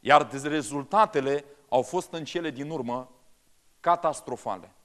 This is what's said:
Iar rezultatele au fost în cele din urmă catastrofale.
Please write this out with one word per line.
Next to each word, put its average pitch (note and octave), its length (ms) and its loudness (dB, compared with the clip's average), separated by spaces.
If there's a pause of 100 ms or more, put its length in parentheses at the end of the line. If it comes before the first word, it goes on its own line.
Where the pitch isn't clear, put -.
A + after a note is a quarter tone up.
Iar C3+ 300 6 (120)
rezultatele C#3+ 1000 0 (240)
au B2 140 2
fost F3 300 -4
în E3 120 -8
cele E3+ 260 -4
din C#3+ 200 -10
urmă B2+ 400 -6 (720)
catastrofale. B2+ 920 -2 (120)